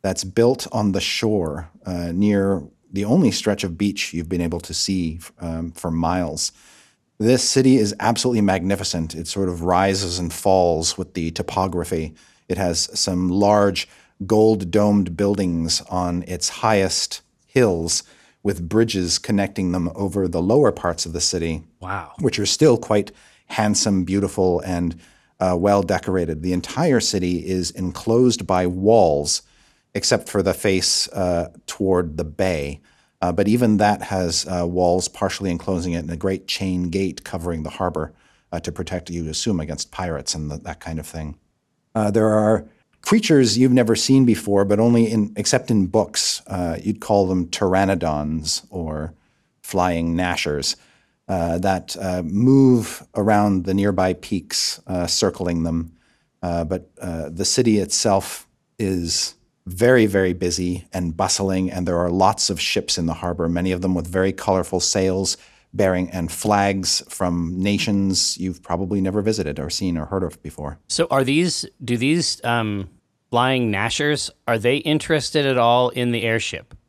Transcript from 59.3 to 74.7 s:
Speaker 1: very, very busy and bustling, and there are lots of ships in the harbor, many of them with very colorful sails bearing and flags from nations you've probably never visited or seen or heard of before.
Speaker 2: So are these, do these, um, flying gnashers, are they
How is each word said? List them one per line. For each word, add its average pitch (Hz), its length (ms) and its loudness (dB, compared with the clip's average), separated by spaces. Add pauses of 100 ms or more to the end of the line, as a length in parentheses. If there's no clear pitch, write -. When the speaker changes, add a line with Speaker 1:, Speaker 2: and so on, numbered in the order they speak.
Speaker 1:
very, 113 400 6
very 95 280 2
busy 90 580 -2
and 85 240 -4
bustling, 95 560 -2
and 90 160 -4
there 87 120 0
are 87 100 0
lots 95 400 2
of 87 100 -4
ships - 380 -2
in 85 80 -2
the 82 80 -2
harbor, 85 340 -4
many 87 240 0
of 90 100 -2
them 92 140 0
with 85 120 -4
very 92 260 0
colorful 92 480 0
sails 95 560 0 (340)
bearing 92 380 2
and 82 220 -4
flags 101 760 0
from 87 540 -2
nations 98 800 0
you've 92 240 -6
probably 95 360 -2
never 95 220 0
visited 90 380 -2
or 67 100 -6
seen 85 300 -2
or 76 80 -6
heard 95 160 -2
of - 180 -8
before. 76 460 -12
Speaker 2:
So - 240 -2
are 135 120 2
these, 160 400 0 (220)
do 120 100 -2
these, 147 480 0
um, 107 460 -2 (400)
flying 123 420 2
gnashers, 117 600 -2 (160)
are 117 100 2
they 123 200 2